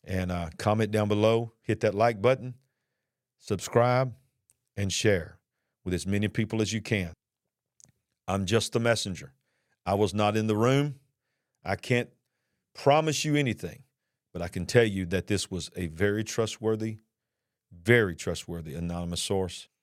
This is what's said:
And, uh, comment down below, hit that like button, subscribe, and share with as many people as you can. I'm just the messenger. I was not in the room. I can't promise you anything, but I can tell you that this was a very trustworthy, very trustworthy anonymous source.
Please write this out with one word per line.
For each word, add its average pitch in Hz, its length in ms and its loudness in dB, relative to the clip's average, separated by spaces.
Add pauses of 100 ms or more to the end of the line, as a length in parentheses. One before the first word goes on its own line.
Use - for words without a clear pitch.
And, 92 280 -4
uh, 87 260 -4
comment 107 340 2
down 107 160 2
below, 110 540 2
hit - 200 -2
that 107 120 2
like 110 260 2
button, 123 360 0 (800)
subscribe, 123 800 0 (600)
and 101 160 -4
share 90 460 0 (480)
with 90 80 -2
as 85 140 -4
many 101 200 0
people 110 360 -2
as 98 100 -2
you 110 80 -4
can. 92 320 -2 (1120)
I'm 98 180 0
just 104 280 0
the 117 60 2
messenger. 104 560 -2 (500)
I 92 80 0
was 101 220 2
not 107 200 2
in 110 120 0
the 107 100 2
room. 135 380 2 (680)
I 95 120 -2
can't 123 340 -2 (640)
promise 151 500 2
you 151 120 0
anything, 117 480 -2 (500)
but 87 80 -8
I 85 60 -6
can 87 180 -6
tell 120 180 4
you 95 220 -2
that 87 220 -2
this 98 220 -2
was 87 260 -8
a 92 100 -6
very 101 380 -2
trustworthy, 110 760 -4 (720)
very 92 440 4
trustworthy 82 580 -8
anonymous 85 480 -6
source. 95 480 -4 (140)